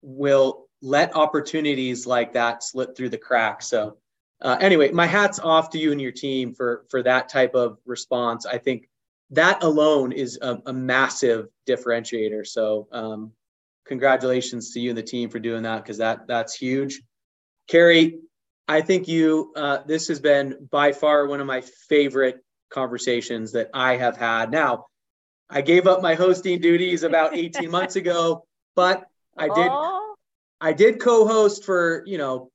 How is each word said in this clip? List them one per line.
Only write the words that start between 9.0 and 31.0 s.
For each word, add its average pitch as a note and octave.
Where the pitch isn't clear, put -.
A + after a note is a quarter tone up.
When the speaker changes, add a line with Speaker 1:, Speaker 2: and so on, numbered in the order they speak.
Speaker 1:
that E3
alone D3+
is B2
a, B2
a C3+
massive B2+
differentiator. A2+
So, G#2+
um, A2
congratulations B2+
to A#2+
you B2
and A#2
the A2
team A#2
for A#2+
doing A2+
that, A2
'cause G#2+
that, A2+
that's A#2
huge. C3+
Carrie, E3
I D#3
think F3+
you, D#3
uh, C#3+
this D#3
has D3
been C#3
by D3
far D3
one C#3+
of C#3
my B2+
favorite C3+
conversations A#2+
that A2+
I B2+
have A#2+
had. A2+
Now, C3
I C#3+
gave E3+
up F#3
my E3
hosting F3+
duties E3+
about D#3+
Speaker 2:
<laughs> -
Speaker 1:
eighteen E3
months F#3
ago, E3+
but F#3
I D#3+
did, A3
Speaker 2:
Aw. F#4
Speaker 1:
I D#3+
did G#3+
co-host A3